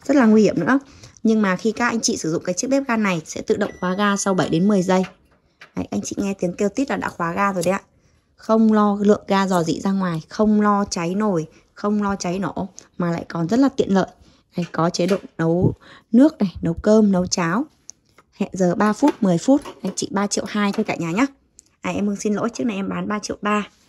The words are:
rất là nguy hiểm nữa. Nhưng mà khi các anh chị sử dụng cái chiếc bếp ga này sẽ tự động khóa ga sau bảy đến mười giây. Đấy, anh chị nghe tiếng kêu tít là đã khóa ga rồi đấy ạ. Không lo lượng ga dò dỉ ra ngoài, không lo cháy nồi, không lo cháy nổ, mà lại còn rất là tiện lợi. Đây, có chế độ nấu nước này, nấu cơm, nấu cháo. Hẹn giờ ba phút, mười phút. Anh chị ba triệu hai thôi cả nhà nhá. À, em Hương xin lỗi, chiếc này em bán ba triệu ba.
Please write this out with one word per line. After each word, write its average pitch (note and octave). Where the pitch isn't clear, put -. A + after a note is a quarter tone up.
rất C#4
là A#3+
nguy G#3+
hiểm -
nữa. C4+
Nhưng A3
mà F#3+
khi G#3+
các A#3+
anh A#3
chị -
sử D#3
dụng E3
cái F3+
chiếc -
bếp C4+
ga A#3
này F#3
sẽ -
tự -
động G3
khóa F3+
ga G3+
sau G3
bảy -
đến E3+
mười G3+
giây. F#3
Đấy, F#3
anh G3+
chị -
nghe G3
tiếng F3+
kêu G3+
tít C4+
là G3+
đã E3+
khóa E3+
ga G3
rồi F3
đấy F3+
ạ. G3
Không A3
lo G#3
lượng G3+
ga G3
dò F3+
dỉ D#3+
ra G3
ngoài, F3+
không G#3+
lo G3+
cháy F3+
nồi, G3
không G#3
lo G3
cháy F#3
nổ, F#3+
mà F3
lại E3
còn E3+
rất A3+
là C4+
tiện -
lợi. F#3+
Đây, F3
có E3
chế F3
độ F#3
nấu E3
nước C#4
này, F#3+
nấu E3
cơm, G#3+
nấu F3+
cháo. F#3
Hẹn -
giờ F3+
ba G#3
phút, D4
mười F3+
phút. C4+
Anh F#3+
chị -
ba G3+
triệu -
hai G#3
thôi G#3+
cả C4
nhà E3
nhá. A3+
À, F3+
em G3
Hương G3+
xin G#3
lỗi, A3+
chiếc B3+
này A3
em F#3+
bán F3+
ba G#3
triệu -
ba. G#3